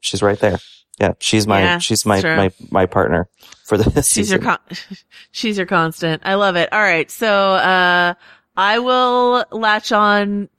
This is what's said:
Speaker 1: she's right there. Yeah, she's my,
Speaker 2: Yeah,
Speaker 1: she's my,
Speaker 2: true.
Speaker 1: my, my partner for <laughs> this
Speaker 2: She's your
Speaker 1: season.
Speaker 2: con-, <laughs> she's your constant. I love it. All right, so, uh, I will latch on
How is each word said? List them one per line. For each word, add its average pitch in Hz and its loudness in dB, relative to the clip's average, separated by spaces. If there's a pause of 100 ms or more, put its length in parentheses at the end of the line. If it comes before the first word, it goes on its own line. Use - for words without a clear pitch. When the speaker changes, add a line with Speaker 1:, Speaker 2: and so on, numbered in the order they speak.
Speaker 1:
she's - -6
right 104 2
there. 92 0 (420)
Yeah, 92 0
she's 107 0
my, 98 2
Speaker 2:
Yeah, 175 0
Speaker 1:
she's 120 -2
my, 101 2
Speaker 2:
true. 160 0
Speaker 1:
my, 95 2 (200)
my 95 2
partner 87 0 (360)
for 107 0
<laughs> - -
this - 0
Speaker 2:
She's 208 0
your 190 0
Speaker 1:
season. - -4
Speaker 2:
con-, - -8 (180)
<laughs> - -20
she's 214 -6
your 185 -2
constant. 165 -2
I 196 -2
love 196 0
it. 170 0
All 214 0
right, 175 0
so, - -4
uh, 185 2 (420)
I 202 2
will 247 2
latch 220 -2
on 202 0 (100)